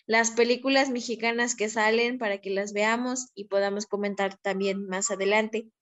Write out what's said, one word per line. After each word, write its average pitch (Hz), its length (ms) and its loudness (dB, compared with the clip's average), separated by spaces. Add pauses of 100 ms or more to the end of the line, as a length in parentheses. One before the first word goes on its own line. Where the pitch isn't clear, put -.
las 226 260 2
películas 247 580 4
mexicanas 233 640 -2
que 214 140 -2
salen 226 500 2
para 208 200 -2
que 196 120 -10
las 202 220 -4
veamos 233 640 -2
y 202 100 -12
podamos 202 420 0
comentar 196 560 -2
también 196 460 -2
más 190 220 -2
adelante. 214 600 0 (120)